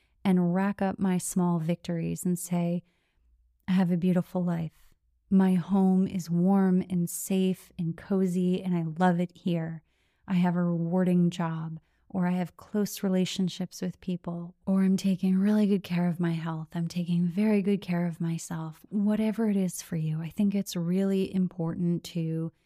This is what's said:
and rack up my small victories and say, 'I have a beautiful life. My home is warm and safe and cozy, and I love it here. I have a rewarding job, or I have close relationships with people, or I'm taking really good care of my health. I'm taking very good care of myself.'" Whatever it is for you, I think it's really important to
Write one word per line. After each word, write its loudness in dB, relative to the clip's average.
and 4
rack 0
up -2
my 2
small 0
victories -4
and -2
say, -2
'I 0
have 4
a 2
beautiful 0
life. -6
My 6
home 2
is -6
warm 4
and -2
safe -2
and -4
cozy, 0
and -2
I 0
love 2
it -2
here. -4
I -2
have 2
a 2
rewarding 2
job, -6
or -2
I 0
have -4
close -4
relationships -2
with -6
people, -8
or 2
I'm 4
taking 2
really 4
good 2
care 0
of -2
my 0
health. -6
I'm -4
taking -2
very 2
good 0
care -2
of -6
myself.'" -6
Whatever 0
it 2
is -2
for -8
you, -2
I -8
think 0
it's -2
really 0
important -2
to -4